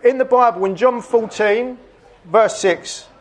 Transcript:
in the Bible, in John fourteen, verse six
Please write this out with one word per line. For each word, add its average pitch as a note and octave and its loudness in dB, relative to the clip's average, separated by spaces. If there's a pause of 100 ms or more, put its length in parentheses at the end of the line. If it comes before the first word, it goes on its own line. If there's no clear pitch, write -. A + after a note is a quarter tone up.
in B3+ 2
the B3+ 0
Bible, A#3+ 2
in G3 -2
John A#3+ 0
fourteen, A3+ -2 (480)
verse G3 0
six - -4 (120)